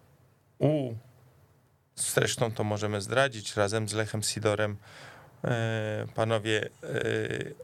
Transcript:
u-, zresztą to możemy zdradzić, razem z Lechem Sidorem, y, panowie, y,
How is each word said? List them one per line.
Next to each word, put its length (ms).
u-, 340
zresztą 560
to 120
możemy 380
zdradzić, 540
razem 340
z 40
Lechem 300
Sidorem, 480
y, 760
panowie, 540
y, 800